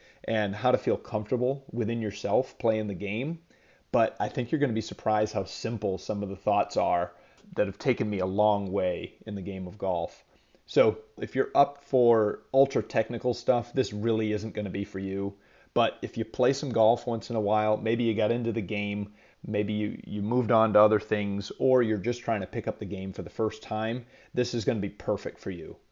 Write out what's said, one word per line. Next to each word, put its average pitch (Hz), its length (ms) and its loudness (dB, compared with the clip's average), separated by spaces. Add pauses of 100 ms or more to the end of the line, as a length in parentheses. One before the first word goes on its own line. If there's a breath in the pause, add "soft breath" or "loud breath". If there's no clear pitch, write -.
(240 soft breath)
and 107 300 -2
how 120 180 2
to 120 60 2
feel 110 200 0
comfortable 123 760 -2
within 117 300 -2
yourself 107 560 0
playing 110 280 2
the 101 80 -4
game. 110 440 -4 (540 soft breath)
But 117 280 2
I 107 80 0
think 123 240 -4
you're 147 80 0
gonna 127 140 2
be 110 80 0
surprised 107 500 -2
how 98 120 -2
simple 107 520 -4
some 101 260 -4
of 101 60 -4
the 95 80 -6
thoughts 101 400 0
are 90 360 0 (420 soft breath)
that 104 120 0
have 98 120 -8
taken 117 320 0
me 101 80 -2
a 92 80 0
long 101 440 2
way 92 440 -2 (100)
in 104 100 -8
the 98 80 -6
game 95 240 -8
of 101 120 -12
golf. 90 440 -4 (440 soft breath)
So 113 320 4 (200)
if - 160 -8
you're 131 200 0
up 139 280 2
for 117 580 4 (120)
ultra 135 300 4
technical 120 500 -2
stuff, 120 400 0
this 123 220 -2
really 110 380 0
isn't 107 220 -6
gonna 101 140 -4
be 98 160 -4
for 98 140 -10
you. 98 340 -4 (420 soft breath)
But 113 260 2
if - 160 -8
you 110 80 -2
play 127 300 2
some 139 160 -4
golf 113 360 4
once 117 220 -4
in 117 80 -4
a 110 40 2
while, 107 360 2
maybe 113 280 0
you 113 100 2
got 107 160 2
into 117 200 0
the 107 120 -4
game, 104 500 -4 (340 soft breath)
maybe 104 280 0
you, 104 320 -2
you 104 160 -6
moved 117 280 0
on 110 220 4
to 104 80 8
other 107 180 6
things, 101 600 -2
or 131 240 4
you're 110 160 0
just 120 240 -4
trying 110 180 -2
to 92 60 -6
pick - 200 -6
up 104 120 -6
the 101 80 -8
game 95 260 -6
for - 80 -8
the 85 80 -10
first - 340 -4
time, 113 440 -4 (260 soft breath)
this 123 220 -2
is 113 100 -2
gonna 113 160 0
be 98 80 -2
perfect - 500 -6
for - 120 -8
you. 82 260 -10 (160)